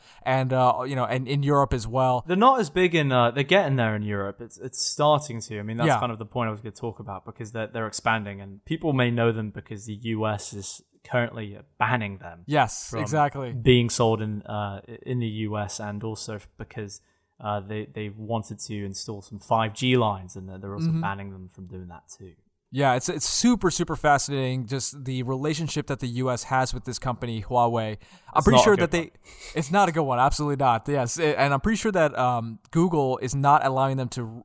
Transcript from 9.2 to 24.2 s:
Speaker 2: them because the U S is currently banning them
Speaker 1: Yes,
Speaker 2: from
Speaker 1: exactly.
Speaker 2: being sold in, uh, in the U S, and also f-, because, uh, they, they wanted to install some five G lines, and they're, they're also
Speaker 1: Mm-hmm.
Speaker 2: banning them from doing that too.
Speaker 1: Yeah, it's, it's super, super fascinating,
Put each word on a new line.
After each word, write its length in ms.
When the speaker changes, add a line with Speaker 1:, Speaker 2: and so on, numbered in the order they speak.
Speaker 2:
them 160
because 380
the 160
U 220
S 280
is 280
currently 540
banning 420
them 260
Speaker 1:
Yes, 460
Speaker 2:
from 100
Speaker 1:
exactly. 500
Speaker 2:
being 380
sold 320
in, 220
uh, 360
in 140
the 80
U 300
S, 240
and 200
also 340
f-, 120
because, 440
uh, 160
they, 320
they 180
wanted 500
to 260
install 380
some 160
five 340
G 240
lines, 380
and 120
they're, 120
they're 160
also 140
Speaker 1:
Mm-hmm. 120
Speaker 2:
banning 300
them 180
from 160
doing 220
that 160
too. 180
Speaker 1:
Yeah, 240
it's, 160
it's 180
super, 440
super 240
fascinating, 720